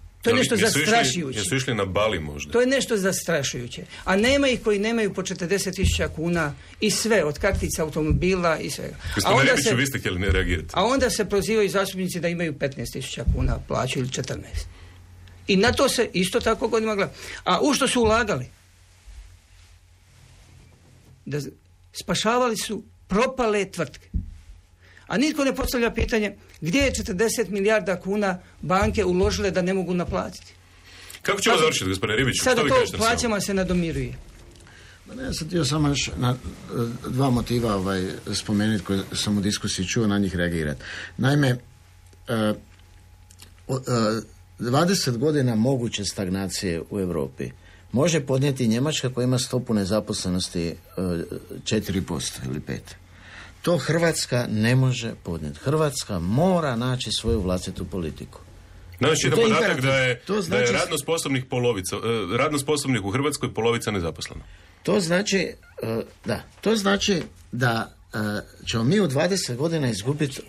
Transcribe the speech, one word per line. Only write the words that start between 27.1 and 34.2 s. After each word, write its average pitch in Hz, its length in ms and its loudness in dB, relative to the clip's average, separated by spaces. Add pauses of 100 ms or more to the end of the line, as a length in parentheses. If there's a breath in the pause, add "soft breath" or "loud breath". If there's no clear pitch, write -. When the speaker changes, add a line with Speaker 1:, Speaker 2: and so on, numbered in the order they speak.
Speaker 1:
milijarda 196 520 0
kuna 190 380 -2 (220 loud breath)
banke 190 440 2
uložile 190 460 2
da 180 120 0
ne 180 120 0
mogu 185 200 -2
naplatiti. - 580 -4 (720 loud breath)
Speaker 2:
Kako 196 180 0
će 226 100 4
ovo 233 60 6
Speaker 1:
Sada, - 80 4
Speaker 2:
završiti, 120 240 2
gospodine 104 280 0
Ribiću? 127 280 2
Speaker 1:
sada 254 120 4
Speaker 2:
Što 233 80 4
vi - 60 2
Speaker 1:
to 262 60 6
Speaker 2:
kažete 208 220 2
na 214 60 2
Speaker 1:
plaćama 240 300 2
Speaker 2:
samo? 196 60 0
Speaker 1:
se 196 140 -2
nadomiruje. 170 580 0 (920 loud breath)